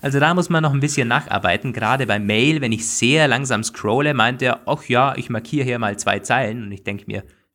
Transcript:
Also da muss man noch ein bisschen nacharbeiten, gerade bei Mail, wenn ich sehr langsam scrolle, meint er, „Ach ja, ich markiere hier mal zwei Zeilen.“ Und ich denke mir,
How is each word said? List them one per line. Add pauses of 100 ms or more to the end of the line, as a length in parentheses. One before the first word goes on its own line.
Also
da
muss
man
noch
ein
bisschen
nacharbeiten,
gerade
bei
Mail,
wenn
ich
sehr
langsam
scrolle,
meint
er,
„Ach
ja,
ich
markiere
hier
mal
zwei
Zeilen.“
Und
ich
denke
mir, (300)